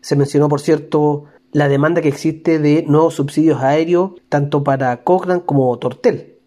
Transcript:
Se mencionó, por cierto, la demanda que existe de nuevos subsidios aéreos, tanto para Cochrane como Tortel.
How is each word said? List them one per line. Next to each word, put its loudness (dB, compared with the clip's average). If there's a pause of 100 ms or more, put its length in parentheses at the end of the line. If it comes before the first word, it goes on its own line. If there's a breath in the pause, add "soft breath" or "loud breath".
Se -4
mencionó, 2
por 0
cierto, -2 (260 loud breath)
la 0
demanda 2
que 0
existe -2
de 2
nuevos 2
subsidios 0
aéreos, 0 (180)
tanto -2
para -2
Cochrane 0
como 0
Tortel. -4